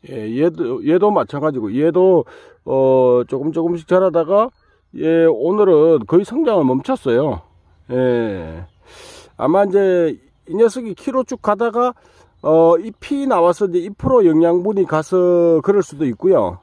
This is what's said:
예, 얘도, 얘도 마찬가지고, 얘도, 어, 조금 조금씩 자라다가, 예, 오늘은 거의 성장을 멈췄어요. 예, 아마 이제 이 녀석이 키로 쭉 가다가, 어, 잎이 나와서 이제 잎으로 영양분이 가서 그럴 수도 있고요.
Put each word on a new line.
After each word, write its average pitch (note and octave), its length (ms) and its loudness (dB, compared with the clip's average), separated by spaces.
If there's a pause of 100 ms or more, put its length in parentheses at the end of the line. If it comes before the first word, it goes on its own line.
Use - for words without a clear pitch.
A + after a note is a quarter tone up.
(100)
예, A2+ 280 -8
얘도, D3 480 -2
얘도 F3+ 240 2
마찬가지고, C3+ 680 -4
얘도, E3+ 460 2 (400)
어, C3 600 2
조금 C#3+ 260 -6
조금씩 E3 360 -4
자라다가, F#3 600 0 (460)
예, E3 280 0
오늘은 D#3+ 840 2
거의 F#3 200 0
성장을 A#3 360 0
멈췄어요. C3 800 -2 (500)
예, G#2+ 760 -4 (680)
아마 E3 280 0
이제 F#3 540 0 (300)
이 E3+ 60 -10
녀석이 A3+ 400 -2
키로 B3+ 300 -4
쭉 - 160 -10
가다가, A3+ 540 -2 (480)
어, E3 360 4
잎이 C4+ 480 -8
나와서 F3+ 400 0
이제 F3 120 -2
잎으로 G3+ 480 0
영양분이 F3 600 2
가서 E3+ 760 2
그럴 G3+ 200 0
수도 D3+ 240 -8
있고요. A#2 560 0